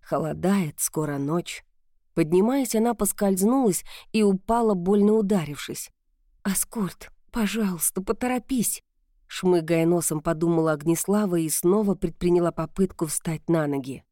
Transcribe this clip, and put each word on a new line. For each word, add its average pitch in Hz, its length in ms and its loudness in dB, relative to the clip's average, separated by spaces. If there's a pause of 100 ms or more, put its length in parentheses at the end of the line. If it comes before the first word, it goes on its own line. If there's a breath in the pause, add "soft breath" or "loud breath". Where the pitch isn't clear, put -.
Холодает, 156 760 -2
скоро 147 400 -4
ночь. 151 460 -4 (500)
Поднимаясь, 208 600 2
она 226 200 2
поскользнулась 202 880 0 (280 loud breath)
и 220 100 2
упала, 214 520 2
больно 202 400 4
ударившись. 190 760 -2 (520)
«Аскольд, - 680 -6 (200)
пожалуйста, 196 720 -2
поторопись!» 247 800 -4 (440)
шмыгая 165 600 0
носом, 165 340 0
подумала 165 520 0
Огнеслава 175 640 0
и 160 120 0
снова 196 460 2
предприняла 175 580 0
попытку 170 540 -2
встать - 420 -6
на 165 180 2
ноги. 135 460 -6